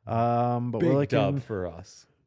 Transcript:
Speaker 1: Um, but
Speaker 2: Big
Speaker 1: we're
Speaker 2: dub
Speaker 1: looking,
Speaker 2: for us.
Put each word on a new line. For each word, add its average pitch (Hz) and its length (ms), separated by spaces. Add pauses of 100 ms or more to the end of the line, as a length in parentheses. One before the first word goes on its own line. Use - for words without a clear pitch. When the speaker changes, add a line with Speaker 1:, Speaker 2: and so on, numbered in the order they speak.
Speaker 1:
Um, 120 640
but 113 80
Speaker 2:
Big 120 120
Speaker 1:
we're 139 140
Speaker 2:
dub 117 300
Speaker 1:
looking, 139 40
Speaker 2:
for 95 280
us. 82 380 (200)